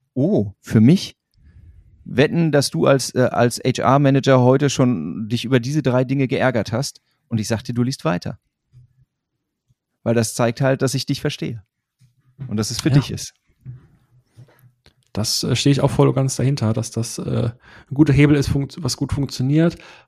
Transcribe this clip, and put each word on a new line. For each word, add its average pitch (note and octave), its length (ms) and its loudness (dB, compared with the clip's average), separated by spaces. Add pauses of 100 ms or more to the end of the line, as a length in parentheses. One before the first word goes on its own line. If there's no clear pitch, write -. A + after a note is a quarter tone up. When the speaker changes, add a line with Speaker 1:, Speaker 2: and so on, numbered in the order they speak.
(140)
Speaker 1:
oh, B2+ 480 -2
für - 220 2
mich, D3+ 340 4 (920)
wetten, D#3 460 2
dass C#3+ 160 2
du D#3 160 -2
als, C3+ 300 2
äh, B2+ 180 2
als A#2+ 320 0
H-R-Manager C3+ 800 2
heute C3+ 260 4
schon A2 600 -2
dich A#2 160 -4
über B2+ 120 2
diese C3+ 240 -2
drei B2+ 220 0
Dinge C3+ 240 -2
geärgert A#2+ 420 -2
hast B2 300 -6 (280)
und A2 120 -2
ich G2+ 80 -6
sag A2 140 -4
dir, B2+ 100 -10
du A#2+ 100 -2
liest C3 220 -4
weiter. E3+ 340 -6 (1600)
Weil A#2 120 -2
das A#2 200 0
zeigt A#2+ 260 -2
halt, C3+ 220 0
dass C3 100 -2
ich C3+ 140 -6
dich - 160 -4
verstehe C#3+ 400 -8 (840)
und G#2 120 -6
dass A2 120 -4
es A#2 120 -8
für D#3+ 80 0
Speaker 2:
Ja. C3+ 60 2
Speaker 1:
dich C3+ 140 2
ist. - 220 -12 (1800)
Speaker 2:
Das, - 300 -4
äh, B2+ 120 -2
stehe C#3+ 160 2
ich C#3 80 0
auch C#3 100 0
voll C#3 180 2
und B2+ 60 0
ganz C3+ 220 -2
dahinter, B2 380 -2
dass A#2 160 -6
das, - 260 -8
äh, A#2+ 360 -4
ein - 420 -10
guter C#3+ 180 6
Hebel C#3+ 240 6
ist, C#3 140 -2
funkt-, C#3 320 -4
was B2 160 -6
gut - 160 -4
funktioniert. C#3+ 640 0 (300)